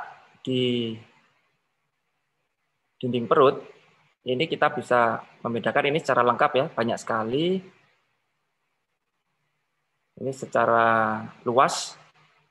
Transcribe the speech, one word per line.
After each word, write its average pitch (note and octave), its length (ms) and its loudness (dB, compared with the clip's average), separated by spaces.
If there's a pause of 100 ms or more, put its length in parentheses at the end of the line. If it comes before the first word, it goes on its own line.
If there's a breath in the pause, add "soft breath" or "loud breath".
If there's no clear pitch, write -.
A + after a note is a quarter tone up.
(440)
di B2 520 -2 (2000)
dinding A#2+ 280 -4
perut, C#3 320 4 (640)
ini B2+ 240 -2
kita D3 240 0
bisa A#2+ 480 0 (240)
membedakan A#2 480 -2
ini D#3 80 0
secara B2 240 2
lengkap A#2+ 320 2
ya, C3+ 160 2
banyak A#2 240 -2
sekali. B2+ 640 -2 (2500)
Ini B2+ 160 -8
secara A2+ 880 2 (240)
luas. C3 560 0 (520)